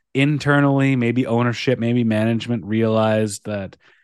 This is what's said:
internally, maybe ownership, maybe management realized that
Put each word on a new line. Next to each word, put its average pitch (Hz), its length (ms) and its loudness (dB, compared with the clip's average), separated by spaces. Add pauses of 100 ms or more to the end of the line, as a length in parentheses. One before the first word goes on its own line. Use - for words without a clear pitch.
(160)
internally, 139 800 2
maybe 120 320 0
ownership, 120 520 0
maybe 120 240 0
management 110 640 -2
realized 110 800 0
that 101 320 -8 (260)